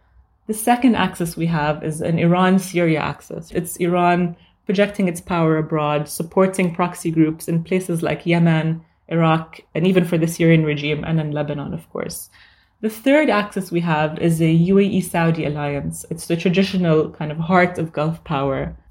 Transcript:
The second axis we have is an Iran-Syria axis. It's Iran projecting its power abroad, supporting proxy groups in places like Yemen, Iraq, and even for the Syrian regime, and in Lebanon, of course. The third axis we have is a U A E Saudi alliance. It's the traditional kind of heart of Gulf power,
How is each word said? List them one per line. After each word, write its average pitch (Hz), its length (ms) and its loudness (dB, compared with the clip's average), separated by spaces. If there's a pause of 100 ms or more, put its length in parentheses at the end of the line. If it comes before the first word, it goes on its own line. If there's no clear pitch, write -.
(480)
The 220 60 -4
second 240 400 2
axis 180 420 -4
we 165 100 -2
have 151 360 -2
is 156 200 -6
an 170 180 0
Iran-Syria 175 800 2
axis. - 500 -8
It's 170 280 -6
Iran 175 580 0 (280)
projecting 202 420 0
its 170 140 -4
power 160 360 0
abroad, 151 520 -2
supporting 185 640 0
proxy 180 360 -4
groups 160 360 0
in 165 160 -2
places 180 400 -2
like 151 240 -4
Yemen, 165 580 2 (240)
Iraq, 160 520 0 (140)
and 160 120 0
even 185 180 4
for 170 140 0
the 165 80 2
Syrian 165 380 4
regime, 147 400 -2
and 160 160 0
in 151 100 -4
Lebanon, 147 420 -6
of 165 180 -10
course. - 400 -10 (500)
The 220 100 -4
third 277 400 2
axis 202 400 -2
we 170 100 0
have 156 380 0
is 165 220 2
a 165 100 4
U 175 280 4
A 196 40 6
E 190 180 2
Saudi 165 440 0
alliance. 147 640 -4
It's 165 160 -10
the 170 100 0
traditional 175 720 2
kind 151 200 -8
of 151 80 -6
heart 180 400 2
of 160 140 -6
Gulf 160 320 -4
power, 139 520 -4 (140)